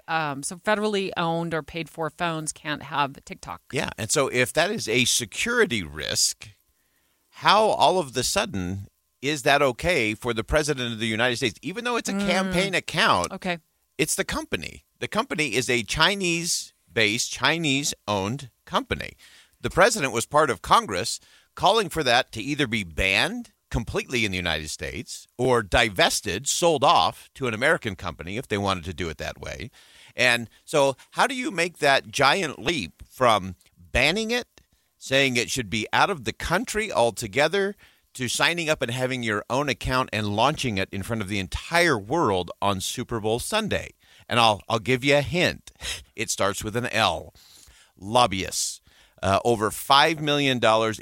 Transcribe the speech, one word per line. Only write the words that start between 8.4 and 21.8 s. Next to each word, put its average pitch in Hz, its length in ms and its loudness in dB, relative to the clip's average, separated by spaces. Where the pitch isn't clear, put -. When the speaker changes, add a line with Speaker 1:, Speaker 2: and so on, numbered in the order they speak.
Speaker 2:
is 139 220 -2
that 143 180 6
okay 135 520 2
for 120 200 -4
the 110 100 -2
president 139 500 0
of 107 60 -8
the 113 80 -2
United 113 300 0
States? 110 260 -2
Even 185 220 -8
though 240 100 -2
it's - 140 -4
a 196 40 -2
Speaker 1:
Mm. 202 140 -2
Speaker 2:
campaign 190 480 0
account, 143 560 2
Speaker 1:
Okay. 180 260 -6
Speaker 2:
it's 151 160 0
the 196 120 -2
company. - 580 -8
The 120 80 -6
company 170 480 -2
is 120 140 0
a 120 140 2
Chinese-based, 165 1500 0
Chinese-owned 135 1160 -2
company. - 480 -4
The 117 80 -4
president 180 420 4
was 110 140 0
part 151 240 2
of 107 120 -2
Congress 139 600 2
calling 190 320 2